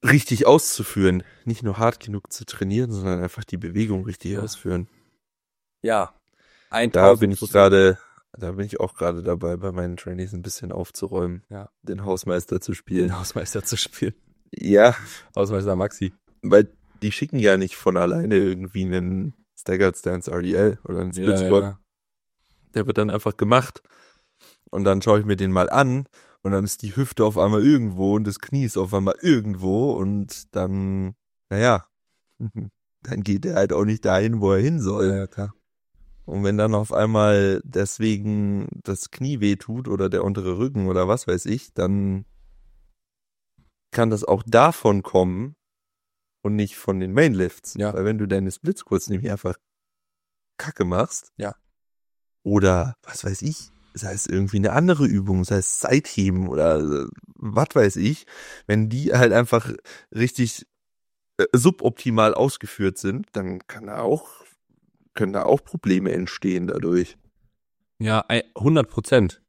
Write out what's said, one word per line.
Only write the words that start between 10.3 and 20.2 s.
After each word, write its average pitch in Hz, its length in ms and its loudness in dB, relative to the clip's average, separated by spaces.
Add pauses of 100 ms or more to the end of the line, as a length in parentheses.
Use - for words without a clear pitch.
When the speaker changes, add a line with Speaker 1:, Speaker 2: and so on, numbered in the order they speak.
Speaker 1:
ein 90 100 -10
bisschen 87 300 -12
aufzuräumen. 90 800 -6
Speaker 2:
Ja. 101 200 -16 (120)
Speaker 1:
Den 98 220 -10
Hausmeister 92 560 -4
zu - 140 -8
spielen. 90 340 -2
Speaker 2:
Den 92 100 -6
Hausmeister 92 460 -8
zu - 120 -6
spielen. - 380 -6 (380)
Speaker 1:
Ja. 107 420 6 (420)
Speaker 2:
Hausmeister 98 400 -2
Maxi. 92 360 -4 (300)
Speaker 1:
Weil 104 260 6 (340)
die 104 100 -2
schicken 147 260 -4
ja 104 180 6
nicht 95 200 -2
von 92 200 0
alleine 90 400 0
irgendwie 92 480 -2
einen 92 500 -4 (240)
Staggered 92 380 0
Stance 90 340 -6